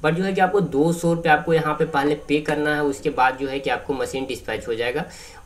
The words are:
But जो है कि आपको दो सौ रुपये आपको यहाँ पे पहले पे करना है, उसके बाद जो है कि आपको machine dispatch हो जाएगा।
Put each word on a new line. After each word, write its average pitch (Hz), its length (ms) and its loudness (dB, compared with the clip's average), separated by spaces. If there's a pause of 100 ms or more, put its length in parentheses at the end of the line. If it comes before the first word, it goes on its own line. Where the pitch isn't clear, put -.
But 160 80 4
जो 180 100 0
है 196 100 0
कि 196 80 2
आपको 202 180 4
दो 160 340 2
सौ 170 200 0
रुपये 165 180 2
आपको 156 220 4
यहाँ 156 200 2
पे 156 120 0
पहले 147 300 0
पे 147 260 0
करना 151 340 0
है, 151 80 0
उसके 143 260 0
बाद 131 320 2
जो 139 60 -2
है 135 120 -4
कि 135 100 -4
आपको 123 240 -4
machine 131 320 -4
dispatch 113 420 -6
हो 117 80 -2
जाएगा। 123 300 -4 (400)